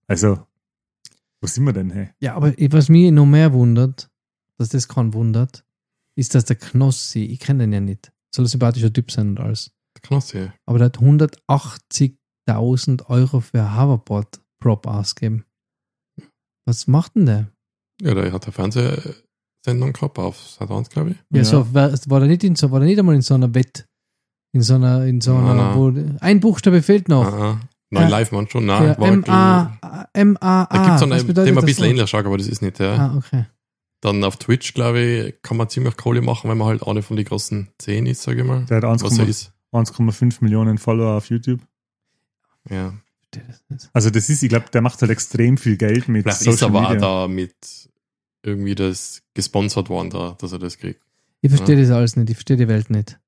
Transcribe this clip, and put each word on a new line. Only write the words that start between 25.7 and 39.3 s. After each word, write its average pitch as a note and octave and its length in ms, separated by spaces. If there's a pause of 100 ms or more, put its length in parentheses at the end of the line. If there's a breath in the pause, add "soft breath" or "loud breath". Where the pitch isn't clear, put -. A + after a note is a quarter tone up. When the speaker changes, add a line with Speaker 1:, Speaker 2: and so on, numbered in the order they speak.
Speaker 3:
nein. C3+ 440
Speaker 2:
wo, - 60
ein G3+ 140
Buchstabe F#3 420
fehlt G3 260
noch. C3+ 180
Speaker 3:
Ah, G#2 260
ah. A2 80 (320)
Nein, G2+ 140
Speaker 2:
Äh, E3 40
Speaker 3:
live, G#2+ 220
man G2+ 160
schon. A2+ 200
Nein, G2+ 180
Speaker 2:
ja, D3+ 140
Speaker 3:
war - 80
Speaker 2:
M F#3+ 200
A, F#3 540
Speaker 3:
halt D#3 320
Speaker 2:
M G3+ 280
A F#3 220
A, F3 40 (100)
Speaker 3:
Da F#3+ 80
gibt's F3 160
so D3+ 80
Speaker 2:
was B2+ 100
Speaker 3:
eine, - 40
Speaker 2:
bedeutet F#3 240
Speaker 3:
den - 80
man B2+ 80
ein - 20
Speaker 2:
das - 0
Speaker 3:
bisschen C#3 200
Speaker 2:
so? - 40
Speaker 3:
ähnlich B2 200
schaut, G#2+ 160
aber G2 120
das G2 100
ist A2 140
nicht G2 160
der. G2 220
Speaker 2:
Ah, C#3 180
okay. B2+ 280 (560)
Speaker 3:
Dann G2+ 220
auf G2 140
Twitch, - 380
glaub A#2+ 200
ich, A#2 460
kann - 160
man A2+ 120
ziemlich B2+ 280
Kohle A#2+ 240
machen, A#2+ 300
wenn A2+ 80
man A2 80
halt A2 160
eine G#2+ 180
von G#2+ 160
den G#2 80
großen G#2 440 (100)
Zehn G#2+ 260
ist, B2 160
sag B2 160
ich B2 80
mal. B2+ 200
Speaker 1:
Der A#2+ 120
hat A2 60
Speaker 3:
Was - 0
er A#2 80
Speaker 1:
eins A#2 100 (160)
Komma A2+ 120
Speaker 3:
ist. - 240 (180)